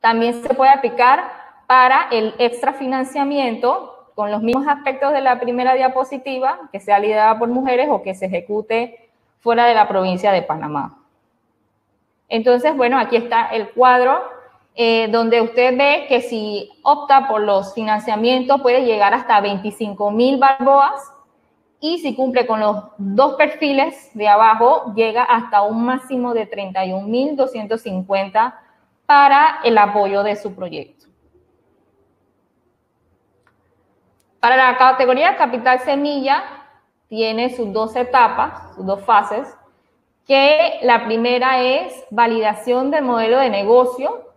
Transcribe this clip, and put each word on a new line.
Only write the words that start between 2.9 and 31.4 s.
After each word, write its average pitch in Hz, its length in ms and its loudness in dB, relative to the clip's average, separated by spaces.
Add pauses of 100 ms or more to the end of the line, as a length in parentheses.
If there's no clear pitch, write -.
con 208 160 -6
los 208 100 -4
mismos 262 260 -2
aspectos 277 460 -2
de 269 80 0
la 247 180 0
primera 247 340 -2
diapositiva, 262 840 -4 (140)
que 196 80 -12
sea 202 180 0
liderada 214 400 0
por 233 80 -2
mujeres 254 420 -2
o 220 120 0
que 190 140 -8
se 190 100 -8
ejecute 214 840 -6 (300)
fuera 233 260 2
de 233 100 4
la 214 120 4
provincia 190 460 0
de 175 80 0
Panamá. 151 560 -8 (1300)
Entonces, 247 480 0
bueno, 254 240 2
aquí 226 160 -2
está 226 320 0
el 220 220 -6
cuadro, 247 540 4 (520)
eh, 226 340 0
donde 226 320 2
usted 247 360 0
ve 285 320 2
que 247 120 2
si 214 480 -8 (140)
opta 269 460 2
por 214 120 0
los 196 320 -2
financiamientos 233 880 -2
puede 254 220 2
llegar 214 300 2
hasta 240 260 2
veinticinco 202 720 -4
mil 254 260 2
balboas 277 720 2 (680)
y 330 200 -6
si 277 160 -6
cumple 247 320 -2
con 220 140 -2
los 208 240 -2 (120)
dos 208 380 0
perfiles 294 800 -2
de 214 120 -2
abajo, 220 680 4
llega 226 280 0
hasta 233 380 0
un 226 240 -2
máximo 247 480 -4
de 220 140 -4
treinta 190 360 -8
y 185 100 -4
un 202 180 -6
mil 277 240 -2
doscientos 226 460 -4
cincuenta 196 760 -4 (460)
para 285 580 4
el 233 140 4
apoyo 202 460 0
de 208 120 -2
su 208 200 -14
proyecto. 160 500 -14 (3250)